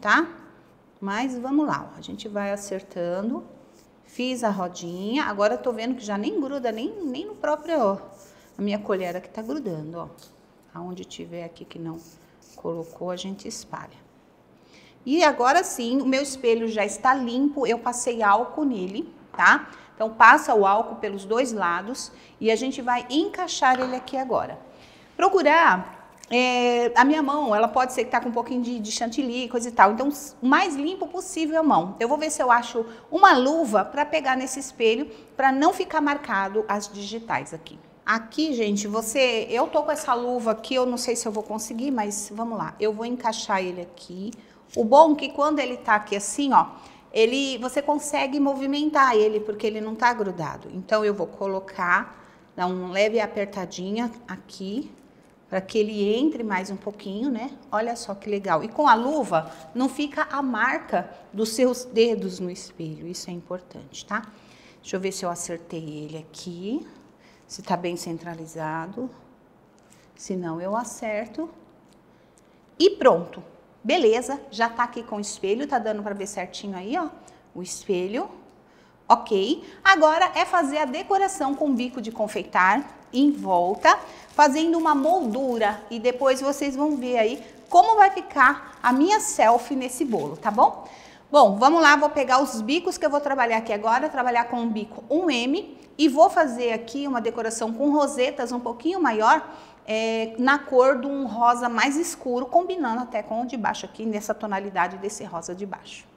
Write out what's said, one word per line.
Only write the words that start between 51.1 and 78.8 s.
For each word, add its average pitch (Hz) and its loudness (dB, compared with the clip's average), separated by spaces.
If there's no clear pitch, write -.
vou 180 -6
colocar, 190 -2
dar 180 -4
uma 185 -4
leve 214 2
apertadinha 202 -6
aqui, 196 -10
pra 190 -4
que 190 -4
ele 214 0
entre 262 0
mais 196 -4
um 196 -8
pouquinho, 208 -8
né? 240 -6
Olha 233 -2
só 208 -10
que 202 -14
legal. 196 0
E - -8
com - 0
a 247 10
luva, 233 0
não 254 0
fica 294 -4
a 277 -4
marca 247 -2
dos 220 -2
seus 254 0
dedos 208 0
no 180 -6
espelho. 156 -12
Isso 180 -12
é - -10
importante, - -14
tá? 214 -8
Deixa - -8
eu 185 -2
ver 190 -4
se 185 -8
eu 175 -2
acertei 170 -10
ele 156 -12
aqui. 180 -10
Se - -16
tá 190 -4
bem 175 -6
centralizado. 165 -10
Se - -8
não, 170 -6
eu 190 -4
acerto. 233 -8
E 359 6
pronto. 190 2
Beleza, 254 0
já 233 -2
tá 233 -4
aqui 240 -6
com 220 -10
o 202 -6
espelho, 208 -4
tá 277 -2
dando 214 -4
pra 208 -6
ver 196 -8
certinho 190 -10
aí, 208 -6
ó, 330 -4
o 175 -10
espelho. 196 -4